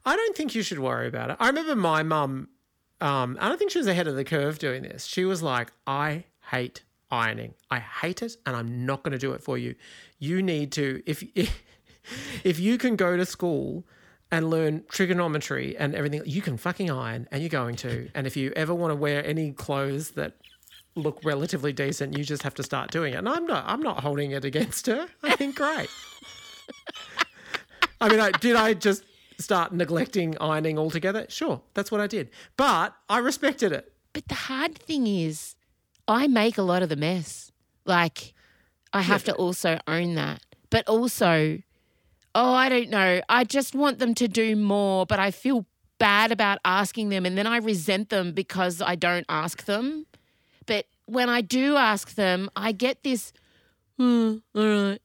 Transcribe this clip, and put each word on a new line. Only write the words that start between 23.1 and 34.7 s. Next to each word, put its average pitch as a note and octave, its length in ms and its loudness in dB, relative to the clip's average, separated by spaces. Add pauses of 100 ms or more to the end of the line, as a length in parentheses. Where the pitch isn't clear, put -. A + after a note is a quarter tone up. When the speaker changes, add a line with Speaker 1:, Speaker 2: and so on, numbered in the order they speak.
Speaker 1:
it." - 40 -4
And F#3+ 120 -4
I'm E4 160 -2
not, A#3+ 220 -2
I'm C4 140 -2
not B3+ 200 -4
holding C#3+ 300 -2
it C3+ 140 -6
against D3+ 420 -2
her. C#4 200 -2 (160)
I D4 120 2
think, C#4 200 -4
great. D4 380 -2
<laughs> - 60 -18 (2000)
I A3 80 4
mean, A3 100 8
I, G#3 120 4
did A#3 240 4
I A3 200 6
just G3 280 2 (360)
start F3+ 340 0
neglecting E3+ 680 0
ironing D#3 380 0
altogether? E3 520 -2
Sure, A3 320 -4 (120)
that's G3+ 180 -4
what G#3 100 0
I G#3 60 -2
did. F#3 220 -4 (260)
But G#3 400 2 (140)
I G#3 100 2
respected B3 520 0
it. - 200 -6 (220)
Speaker 2:
But - 140 -12
the - 80 -6
hard D4+ 420 -4